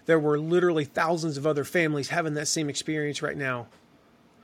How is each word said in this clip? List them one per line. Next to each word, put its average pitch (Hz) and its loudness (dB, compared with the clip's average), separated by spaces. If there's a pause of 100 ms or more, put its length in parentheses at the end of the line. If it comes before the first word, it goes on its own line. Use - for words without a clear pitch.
There 165 6
were 147 2
literally 165 2
thousands 165 0
of 139 -2
other 143 0
families 151 0
having 160 -2
that 147 -4
same 151 -2
experience 147 -4
right 147 -4
now. 127 -4 (760)